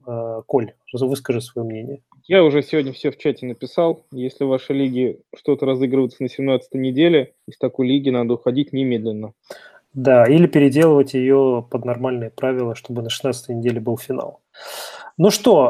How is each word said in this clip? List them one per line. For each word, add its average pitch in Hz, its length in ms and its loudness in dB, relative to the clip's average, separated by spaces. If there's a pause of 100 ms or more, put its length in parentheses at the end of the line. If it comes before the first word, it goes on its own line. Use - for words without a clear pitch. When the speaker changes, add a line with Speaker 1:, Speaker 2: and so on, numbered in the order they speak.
Speaker 1:
Э, 117 380 -10
Коль, 113 280 -2 (200)
раз-, 123 80 -4
выскажи 131 400 -4
своё 117 260 -10
мнение. 113 340 -12 (260)
Speaker 2:
Я 185 160 4
уже 147 180 2
сегодня 135 320 -4
всё 143 180 -6
в - 60 -10
чате 139 300 -6
написал. 165 640 -4
Если 127 340 -8
в 135 40 -2
вашей 131 280 -4
лиге 127 420 -2 (160)
что-то 139 300 -4
разыгрывается 131 580 -2
на 127 60 -4
семнадцатой 135 500 -4
неделе, 135 540 0 (140)
из - 100 -18
такой 127 300 -4
лиги 139 220 0
надо 120 260 0
уходить 127 380 -4
немедленно. 110 600 -6 (600)
Speaker 1:
Да, 127 320 6
или 156 220 6
переделывать 143 680 4
её 131 560 2
под 120 140 -6
нормальные 123 460 -6
правила, 127 460 -4
чтобы 120 260 -12
на 117 80 -8
шестнадцатой 123 460 -8
неделе 117 260 -4
был 113 160 -4
финал. - 420 -10 (760)
Ну 175 140 4
что, 180 380 4